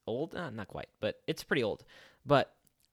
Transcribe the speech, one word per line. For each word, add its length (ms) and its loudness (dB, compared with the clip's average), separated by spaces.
old? 300 -2
Uh, 160 -6
not 160 -8
quite, 220 -10
but 300 -2
it's 160 -4
pretty 180 2
old. 220 -2
But 300 4